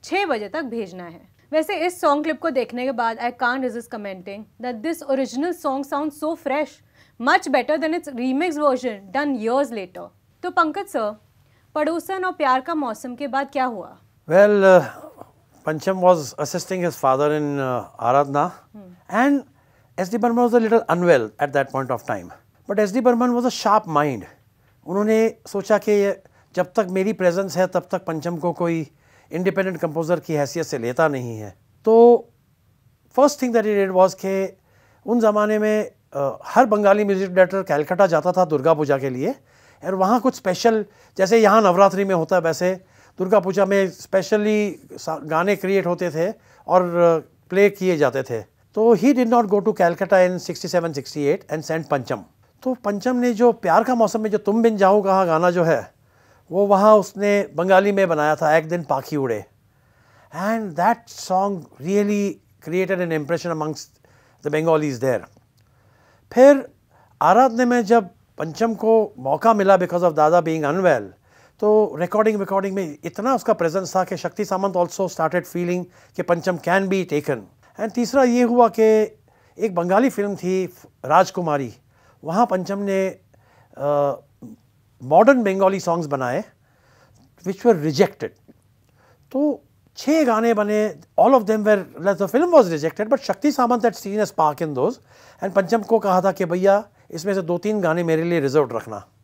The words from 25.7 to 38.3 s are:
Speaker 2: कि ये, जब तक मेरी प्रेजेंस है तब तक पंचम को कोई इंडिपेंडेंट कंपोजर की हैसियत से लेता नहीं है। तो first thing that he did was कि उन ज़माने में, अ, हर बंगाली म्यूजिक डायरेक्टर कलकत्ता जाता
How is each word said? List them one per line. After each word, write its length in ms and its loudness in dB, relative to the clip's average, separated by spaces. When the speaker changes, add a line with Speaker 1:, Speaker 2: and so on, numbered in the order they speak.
Speaker 2:
कि 140 -2
ये, 300 0
जब 220 -4
तक 140 0
मेरी 220 -2
प्रेजेंस 440 -2
है 100 2
तब 260 -4
तक 120 -6
पंचम 320 -6
को 160 -4
कोई 380 -6
इंडिपेंडेंट 440 -4
कंपोजर 440 -4
की 140 -8
हैसियत 320 -4
से 120 -8
लेता 300 0
नहीं 300 -6
है। 180 -16
तो 440 6
first 220 2
thing 120 -4
that 140 0
he 200 0
did 100 -2
was 180 4
कि 420 -6
उन 140 0
ज़माने 380 2
में, 320 -2
अ, 320 -4
हर 220 2
बंगाली 380 4
म्यूजिक 300 -2
डायरेक्टर 280 2
कलकत्ता 440 0
जाता 260 0